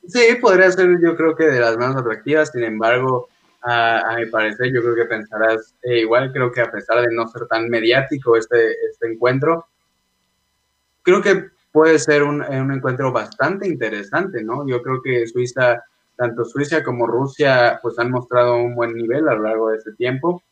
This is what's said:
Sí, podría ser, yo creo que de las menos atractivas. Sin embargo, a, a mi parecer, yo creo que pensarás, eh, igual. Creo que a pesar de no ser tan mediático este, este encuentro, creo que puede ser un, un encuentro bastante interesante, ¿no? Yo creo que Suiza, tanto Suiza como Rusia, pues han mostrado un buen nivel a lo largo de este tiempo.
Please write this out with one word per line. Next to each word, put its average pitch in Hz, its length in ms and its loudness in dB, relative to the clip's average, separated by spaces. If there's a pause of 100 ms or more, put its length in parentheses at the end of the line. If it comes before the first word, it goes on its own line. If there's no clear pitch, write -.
Sí, 240 320 4
podría 190 300 6
ser, 180 320 4
yo 165 120 2
creo 160 220 0
que 160 80 2
de 135 160 4
las 117 160 2
menos 127 200 -2
atractivas. 139 560 0
Sin 123 120 -2
embargo, 123 640 0 (320)
a, 117 380 0
a 110 180 -2
mi 117 80 -2
parecer, 110 480 -2
yo 123 80 0
creo 117 140 0
que 117 100 2
pensarás, 110 800 -2
eh, 123 160 0
igual. 120 340 0
Creo 131 180 -2
que 123 120 -2
a 113 80 -2
pesar 110 320 -2
de 117 120 0
no 117 140 -4
ser 117 200 -12
tan 113 200 -2
mediático 120 720 0
este, 113 320 2 (200)
este 117 220 -6
encuentro, 135 540 0 (1400)
creo 190 180 4
que 196 300 0 (220)
puede 160 260 6
ser 147 240 2
un, 147 180 -2
un 135 320 -4
encuentro 131 400 -2
bastante 156 560 -4
interesante, 120 760 -6
¿no? 131 240 -6
Yo 123 160 -4
creo 131 200 -6
que 123 240 -2
Suiza, 123 580 -2 (320)
tanto 117 300 -4
Suiza 143 360 -2
como 120 240 -2
Rusia, 131 760 2
pues 113 160 -6
han 123 120 -2
mostrado 123 460 0
un 120 180 -2
buen 117 200 -4
nivel 120 340 -2
a 123 60 2
lo 107 80 -2
largo 110 280 0
de 110 60 0
este 107 160 -12
tiempo. 135 600 -4